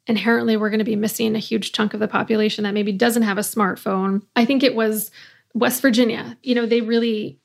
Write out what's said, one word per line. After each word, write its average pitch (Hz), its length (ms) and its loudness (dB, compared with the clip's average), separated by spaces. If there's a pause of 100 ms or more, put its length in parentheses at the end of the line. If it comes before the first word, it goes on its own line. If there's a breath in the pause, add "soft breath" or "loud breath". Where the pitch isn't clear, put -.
inherently 226 480 2
we're 214 140 0
gonna 214 120 0
be 208 140 -2
missing 220 400 -2
a - 20 -4
huge 208 320 -4
chunk 214 240 -2
of 214 60 -6
the 214 80 0
population 214 560 0
that 202 100 -2
maybe 208 160 -2
doesn't 226 320 2
have 202 160 0
a 208 40 0
smartphone. 196 760 -2 (140)
I 240 100 4
think 269 200 2
it 247 100 2
was 214 380 -2 (420 loud breath)
West 247 260 0
Virginia, 233 640 2
you 247 140 0
know, 233 100 0
they 233 140 2
really 226 640 0